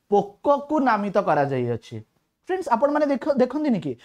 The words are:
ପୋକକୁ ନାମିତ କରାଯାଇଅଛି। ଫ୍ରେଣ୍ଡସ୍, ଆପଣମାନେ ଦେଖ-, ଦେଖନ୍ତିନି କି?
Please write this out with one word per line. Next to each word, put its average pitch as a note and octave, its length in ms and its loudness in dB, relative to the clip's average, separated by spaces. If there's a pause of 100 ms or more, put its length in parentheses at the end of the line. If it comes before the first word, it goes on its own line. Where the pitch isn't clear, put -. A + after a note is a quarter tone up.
(100)
ପୋକକୁ C#4+ 720 0
ନାମିତ G#3 440 0
କରାଯାଇଅଛି। C3+ 720 -2 (520)
ଫ୍ରେଣ୍ଡସ୍, F#4 200 -4
ଆପଣମାନେ C#4+ 380 2
ଦେଖ-, C#4 300 0
ଦେଖନ୍ତିନି B3 440 0
କି? C#3 120 -6 (120)